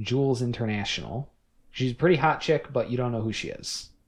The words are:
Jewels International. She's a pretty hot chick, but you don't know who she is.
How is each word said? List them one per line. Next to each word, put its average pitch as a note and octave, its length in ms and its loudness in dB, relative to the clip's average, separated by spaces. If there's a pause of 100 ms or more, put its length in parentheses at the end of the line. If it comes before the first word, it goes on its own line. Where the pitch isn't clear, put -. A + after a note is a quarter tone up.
Jewels B2+ 420 2
International. A2 880 -4 (380)
She's C3 220 -2
a - 20 -8
pretty E3+ 220 4
hot D3+ 240 4
chick, - 320 0
but A#2+ 180 0
you B2 60 0
don't B2 160 0
know A2+ 100 -2
who A2 100 -2
she - 160 -6
is. - 420 -10 (180)